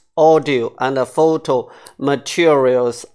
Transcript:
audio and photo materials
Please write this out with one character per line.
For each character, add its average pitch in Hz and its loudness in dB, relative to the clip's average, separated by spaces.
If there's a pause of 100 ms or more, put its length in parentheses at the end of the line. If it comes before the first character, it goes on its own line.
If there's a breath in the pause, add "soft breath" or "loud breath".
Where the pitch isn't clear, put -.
(180)
audio 147 2
and 131 -4 (100)
photo 156 -2 (260 loud breath)
materials 131 0